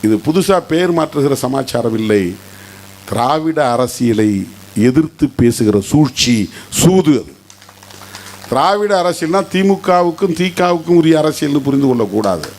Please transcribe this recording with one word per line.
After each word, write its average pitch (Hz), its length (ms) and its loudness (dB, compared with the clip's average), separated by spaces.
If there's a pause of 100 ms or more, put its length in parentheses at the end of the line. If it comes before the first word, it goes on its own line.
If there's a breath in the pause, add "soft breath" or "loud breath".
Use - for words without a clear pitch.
இது 107 80 4 (120)
புதுசா 190 300 2 (140)
பேர் 175 260 0
மாற்றுகிற 147 380 0 (100)
சமாச்சாரம் 123 560 -2
இல்லை. 107 220 2 (840 loud breath)
திராவிட 156 500 -2 (160)
அரசியலை 117 560 0 (580)
எதிர்த்து 151 360 0 (160)
பேசுகிற 117 360 2 (140)
சூழ்ச்சி, 135 440 2 (460 loud breath)
சூது 175 400 4
அது. - 120 -16 (1160 loud breath)
திராவிட 202 440 0 (100)
அரசியல்னா 175 400 -2 (100)
திமுகவுக்கும் 185 880 0
திகாவுக்கும் 175 600 0
உரிய 160 220 4
அரசியல்னு 147 440 -2
புரிந்து 139 220 2
கொள்ளக்கூடாது. 101 600 -2 (100)